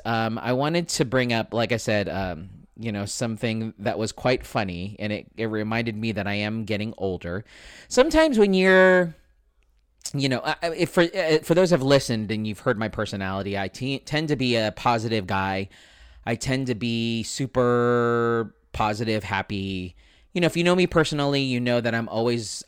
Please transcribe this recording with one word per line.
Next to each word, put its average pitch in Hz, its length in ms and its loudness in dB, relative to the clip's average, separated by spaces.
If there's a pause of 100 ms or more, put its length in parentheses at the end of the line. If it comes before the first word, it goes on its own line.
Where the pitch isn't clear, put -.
Um, 113 340 0
I 123 140 -2
wanted 151 360 0
to - 180 0
bring 123 260 2
up, 110 220 -2
like 117 180 0
I 113 60 2
said, 104 320 0
um, 92 400 -6 (280)
you 110 140 -6
know, 101 140 -4
something 113 720 -4
that 101 200 -4
was 110 140 -2
quite 127 320 -2
funny, 98 540 -4
and 107 160 -4
it, - 140 -8 (100)
it 113 80 -4
reminded 110 500 -4
me 110 160 -4
that 98 140 -4
I 101 80 -2
am 107 320 -4
getting 107 320 -4
older. 92 480 -6 (420)
Sometimes 294 500 4
when 202 140 6
you're, 185 600 6 (1000)
you 139 160 0
know, 127 160 -2
I, 151 180 -2
I, 170 120 -2
if 170 160 0
for, 175 140 4
uh, 165 340 2
for 160 160 0
those 180 160 4
have 147 120 4
listened 127 480 2
and 107 160 -4
you've 107 120 -6
heard 120 200 0
my 110 100 -2
personality, 98 680 -4
I 95 100 -4
te-, 135 320 -6
tend 156 280 -4
to 147 80 0
be 120 200 2
a 107 200 0
positive 113 500 0
guy. 95 440 -2 (560)
I 120 80 -2
tend 131 320 -4
to 123 80 -2
be 117 480 -2
super 120 1300 0 (180)
positive, 107 520 0
happy. 95 720 -4 (380)
You 180 80 0
know, 165 40 6
if 160 120 0
you 170 60 2
know 180 120 4
me 180 100 4
personally, 143 540 0
you 127 200 -2
know 120 200 0
that 113 140 0
I'm 117 160 -4
always 117 580 -2